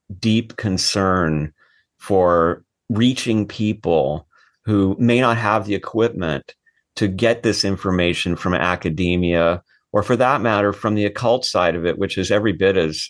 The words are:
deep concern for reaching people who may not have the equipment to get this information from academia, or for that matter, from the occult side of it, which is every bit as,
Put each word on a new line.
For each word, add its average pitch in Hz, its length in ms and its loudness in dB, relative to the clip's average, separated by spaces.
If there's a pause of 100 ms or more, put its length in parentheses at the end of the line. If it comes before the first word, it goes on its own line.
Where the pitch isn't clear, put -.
(200)
deep 113 380 0
concern 92 960 0 (440)
for 87 680 2 (260)
reaching 113 580 0
people 85 800 -2 (360)
who 98 360 2
may 120 200 2
not 117 180 2
have 107 280 0
the 101 80 -4
equipment 92 800 -4 (440)
to 107 100 0
get 113 340 0
this 104 240 0
information 90 680 0
from 90 180 -2
academia, 87 1120 0 (300)
or 104 100 0
for 123 140 0
that 127 240 2
matter, 104 300 2
from 107 240 -2
the 104 100 0
occult 120 400 0
side 87 300 0
of 85 100 -4
it, 85 120 -2
which 95 200 -4
is 95 120 -2
every 104 240 2
bit 95 240 2
as, 80 320 -2